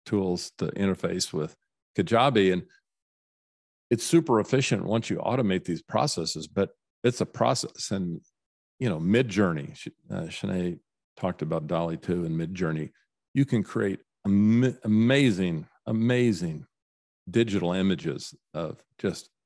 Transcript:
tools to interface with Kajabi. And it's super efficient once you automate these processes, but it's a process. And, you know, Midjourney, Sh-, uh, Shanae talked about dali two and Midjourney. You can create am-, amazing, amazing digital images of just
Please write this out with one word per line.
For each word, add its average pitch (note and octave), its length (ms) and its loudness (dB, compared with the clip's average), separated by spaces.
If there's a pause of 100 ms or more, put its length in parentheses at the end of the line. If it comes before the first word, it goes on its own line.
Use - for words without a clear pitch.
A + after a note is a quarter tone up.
tools F#2+ 540 -2
to F2+ 80 -4
interface F#2 680 -4
with D#2+ 220 -4 (420)
Kajabi. A2 560 4
And F2+ 120 -2 (1200)
it's A#2 160 0
super D#3 360 4
efficient A#2 440 0
once A2 260 -2
you F#2+ 80 -2
automate G#2 460 0
these E2 180 -4
processes, F2 640 -2
but G2 220 -2 (340)
it's B2 160 0
a - 60 0
process. - 680 -2
And, F2+ 280 -4 (600)
you B2+ 80 0
know, E2 100 -2
Midjourney, F#2 800 2
Sh-, - 120 -14 (220)
uh, F#2+ 120 -6
Shanae F2+ 580 -6 (360)
talked F2+ 260 -4
about D#2+ 260 -4
dali E2 320 -2
two F2 240 -2
and D#2+ 120 -4
Midjourney. E2 540 -4 (440)
You C3+ 100 4
can A#2 180 0
create G2+ 380 -2 (260)
am-, A2 560 4
amazing, G#2+ 840 2 (180)
amazing A2+ 800 0 (640)
digital G2 420 2
images E2+ 600 -2 (180)
of E2 300 -8 (160)
just - 320 -6 (160)